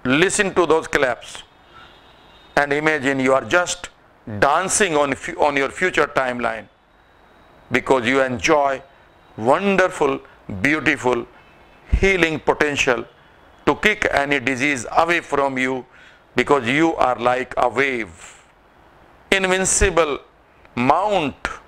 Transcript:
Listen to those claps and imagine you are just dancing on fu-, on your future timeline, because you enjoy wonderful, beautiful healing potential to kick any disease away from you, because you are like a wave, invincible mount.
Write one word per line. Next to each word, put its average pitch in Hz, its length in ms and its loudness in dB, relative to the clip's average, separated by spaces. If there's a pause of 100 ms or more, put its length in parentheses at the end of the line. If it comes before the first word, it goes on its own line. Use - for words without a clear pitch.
Listen 170 500 2
to 180 120 2
those 156 220 2
claps - 560 -4 (1120)
and 143 160 2
imagine 143 480 0
you 131 140 2
are 131 100 0
just 175 460 -2 (500)
dancing 170 560 2
on 143 180 0
fu-, 170 260 -10
on 147 160 2
your 139 120 0
future 175 380 0
timeline, 120 640 -4 (1000)
because 123 340 0
you 131 160 2
enjoy 131 640 0 (540)
wonderful, 165 840 0 (420)
beautiful 127 640 0 (760)
healing 165 400 2
potential 139 640 0 (640)
to 147 100 2
kick - 340 0
any 143 300 0
disease 127 500 -2
away 165 300 2
from 139 360 -2
you, 131 300 -4 (480)
because 139 320 2
you 156 300 2
are 123 200 2
like 123 400 -2
a 135 120 2
wave, 113 760 -4 (840)
invincible 185 880 0 (560)
mount. 156 760 0 (200)